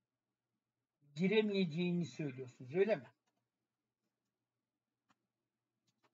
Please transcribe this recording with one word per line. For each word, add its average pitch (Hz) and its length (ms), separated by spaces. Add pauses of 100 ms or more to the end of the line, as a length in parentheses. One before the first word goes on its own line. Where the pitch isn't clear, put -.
(1160)
Giremeyeceğini 180 920
söylüyorsunuz, 131 680
öyle 202 200
mi? 120 160 (3000)